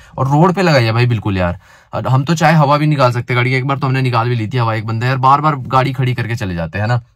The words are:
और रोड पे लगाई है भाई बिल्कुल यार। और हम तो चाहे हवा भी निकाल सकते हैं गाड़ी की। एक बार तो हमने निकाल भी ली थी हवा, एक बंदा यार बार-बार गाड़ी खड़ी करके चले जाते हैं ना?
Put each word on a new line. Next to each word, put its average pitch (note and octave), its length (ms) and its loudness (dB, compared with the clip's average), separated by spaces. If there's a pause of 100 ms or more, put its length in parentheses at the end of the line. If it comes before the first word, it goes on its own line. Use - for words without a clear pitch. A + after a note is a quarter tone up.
(180)
और C3 100 -2
रोड D#3 260 4
पे G3 80 -2
लगाई D3+ 220 2
है A2+ 80 0
भाई A#2+ 140 2
बिल्कुल G#2+ 320 -2
यार। F2+ 220 -2 (340)
और G#2+ 140 -4
हम B2+ 160 2
तो E3 120 0
चाहे D#3+ 180 2
हवा D3 240 4
भी D3+ 100 0
निकाल C3+ 240 2
सकते A#2+ 220 -4
हैं A#2+ 40 0
गाड़ी B2 120 0
की। C3 60 0
एक C3 100 -2
बार C#3 120 -2
तो C3+ 100 -4
हमने C3 140 0
निकाल A#2+ 280 0
भी B2 60 0
ली G#2+ 120 -4
थी A2+ 100 -4
हवा, A2+ 160 0
एक A2 120 -4
बंदा A2+ 220 -4
यार C3 100 0
बार-बार C#3 380 2
गाड़ी C3 380 -2
खड़ी B2+ 200 -2
करके A#2 220 -4
चले F#2 200 -6
जाते E2+ 240 -6
हैं G2 80 -2
ना? A#2+ 140 -2 (140)